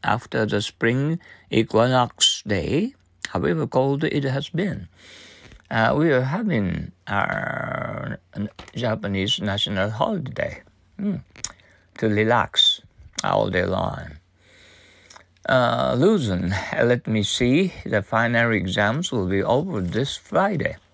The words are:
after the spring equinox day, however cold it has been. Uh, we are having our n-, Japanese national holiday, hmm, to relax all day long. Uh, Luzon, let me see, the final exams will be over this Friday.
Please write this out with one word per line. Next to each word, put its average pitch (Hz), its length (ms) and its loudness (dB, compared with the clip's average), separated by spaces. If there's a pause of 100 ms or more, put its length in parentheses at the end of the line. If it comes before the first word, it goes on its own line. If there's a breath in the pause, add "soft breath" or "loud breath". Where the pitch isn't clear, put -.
after 113 420 -2
the 104 160 0
spring 135 560 -2 (320 loud breath)
equinox 120 960 2
day, 104 480 -2 (360)
however 156 360 0
cold 139 380 0
it 143 220 -2
has 135 240 -4
been. 110 400 -4 (800 loud breath)
Uh, 117 260 2
we 160 140 4
are 131 160 4
having 120 640 0 (160)
our - 1120 -4 (160)
n-, 101 140 -6 (260)
Japanese 107 640 -2
national 101 520 -2
holiday, - 720 -4 (380)
hmm, 196 240 -4 (760 loud breath)
to 110 100 0
relax 107 720 2 (420)
all - 260 2
day 92 140 0
long. 92 540 -4 (1300 loud breath)
Uh, 123 500 2
Luzon, 113 560 2 (200)
let 120 340 2
me 110 160 0
see, 135 480 2 (140)
the 104 160 0
final 117 500 2
exams 104 580 0
will 101 180 -2
be 98 140 0
over 139 380 0
this 95 380 -4
Friday. 196 580 -2 (180)